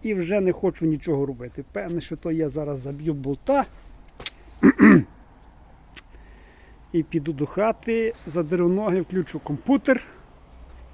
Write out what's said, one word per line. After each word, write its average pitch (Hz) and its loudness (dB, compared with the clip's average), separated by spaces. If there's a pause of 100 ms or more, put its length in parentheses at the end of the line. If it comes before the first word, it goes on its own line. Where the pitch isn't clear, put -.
і 220 -2
вже 185 0
не 185 2
хочу 175 -2
нічого 147 0
робити. 127 -10
Певне, 170 -6
що - -10
то 165 -6
я 160 0
зараз 143 -6
заб'ю 143 -6
болта 143 -2 (960)
<clears throat> 208 8 (1900)
і 165 0
піду 160 -4
до 143 -4
хати, 226 -2 (120)
задеру 170 0
ноги, 190 0
включу 180 -4
комп'ютер, 247 0 (920)